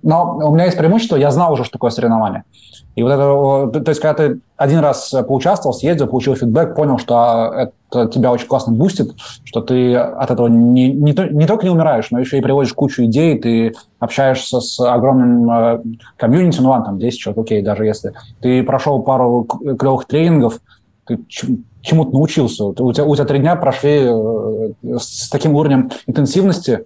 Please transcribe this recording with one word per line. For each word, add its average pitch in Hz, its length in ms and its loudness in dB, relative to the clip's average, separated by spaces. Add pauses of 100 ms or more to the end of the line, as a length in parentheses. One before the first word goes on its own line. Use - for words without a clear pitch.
Но 170 340 0
у 151 180 0
меня 170 120 4
есть 180 100 0
преимущество, 180 400 2
я 143 140 2
знал 165 240 2
уже, 123 100 -2
что - 100 -12
такое 120 160 -2
соревнование. 113 540 -2 (500)
И 113 80 -2
вот 120 80 2
это, 139 220 2
о, 139 360 2
то, 151 120 -4
то 127 100 -4
есть, 151 120 -2
когда 156 120 0 (140)
ты - 100 -4 (200)
один 143 220 2
раз, - 340 -2
э, 127 100 0
поучаствовал, 139 500 0
съездил, 143 340 -2
получил 131 280 0
фидбэк, 135 400 0
понял, 147 220 0
что, - 180 -2
а, 117 540 0 (200)
это 120 180 0
тебя 123 220 0
очень 120 160 -2
классно 123 280 -2
бустит, 160 400 0 (300)
что - 180 -6
ты 123 340 2
от 123 340 -2
этого 120 180 0
не, 123 440 4
не 147 220 2
то-, 185 140 0
не 151 180 2
только 214 180 0
не 185 60 2
умираешь, 156 400 2
но 120 100 0
еще 131 160 -2
и 135 60 2
приводишь 135 320 0
кучу 127 300 0
идей, 135 360 2
ты 117 320 0 (260)
общаешься 127 600 -2
с - 180 -10
огромным, 123 720 2
э, 117 320 2 (360)
комьюнити, 156 420 2
ну 131 80 4
ладно, 110 180 2
там 98 120 -6
десять 120 220 -4
человек, 104 260 -6
окей, 104 160 0
даже 104 240 -2
если. 104 260 -4 (300)
Ты 127 200 2
прошел 131 400 -2
пару 123 420 0
к-, 135 320 -6
клевых 131 280 0
тренингов, 147 560 2 (460)
ты - 120 -6 (100)
ч-, - 180 -12 (340)
чему-то 160 320 0
научился. 131 600 0
Ты, - 80 -4
у 123 100 0
тебя, 147 140 0
у 147 100 2
тебя 143 80 0
три 143 140 0
дня 160 180 2
прошли, 147 480 0
э, 110 680 -2 (260)
с, - 260 -10
с - 60 -12
таким 147 260 0
уровнем 139 340 0 (160)
интенсивности 156 800 0